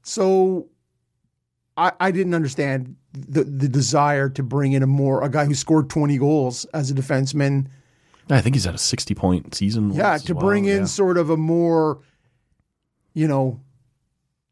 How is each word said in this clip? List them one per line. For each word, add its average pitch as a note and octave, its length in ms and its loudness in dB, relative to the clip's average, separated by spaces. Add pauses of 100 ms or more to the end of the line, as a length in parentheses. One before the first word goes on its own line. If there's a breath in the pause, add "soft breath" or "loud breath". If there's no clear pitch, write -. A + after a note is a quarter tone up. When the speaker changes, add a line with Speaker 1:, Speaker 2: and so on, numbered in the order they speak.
Speaker 1:
So F#3+ 640 0 (1080)
I, E3+ 240 2
I F#3 100 2
didn't F3+ 240 0
understand C3+ 640 -2 (160)
the, C#3 320 -4
the C#3 240 -2
desire C#3+ 640 2
to C3+ 120 -6
bring C3+ 300 0
in C3+ 100 2
a C3+ 40 2
more, C3+ 360 2
a C#3+ 60 -2
guy D3 160 0
who C#3+ 100 0
scored D3+ 360 2
twenty D3 280 0
goals C#3 540 0
as C#3 180 -4
a C#3 40 -4
defenseman. C3+ 720 -2 (640 soft breath)
Speaker 2:
I C3+ 100 6
think A#2 140 2
he's G#2+ 100 0
had F2 120 -4
a - 20 -10
sixty - 360 -4
point F2+ 420 0
season G#2 360 0
Speaker 1:
Yeah, G3 200 0
Speaker 2:
once D3 120 -2
Speaker 1:
to F3 120 -4
Speaker 2:
as C#3 40 -4
Speaker 1:
bring G3+ 260 2
Speaker 2:
well, G3+ 80 2
Speaker 1:
in G3 80 2
Speaker 2:
yeah. - 40 0
Speaker 1:
sort F#3 320 0
of D#3+ 120 0
a D#3+ 60 2
more, D#3+ 640 0 (1120 soft breath)
you D#3 140 0
know, C3+ 340 -2 (920)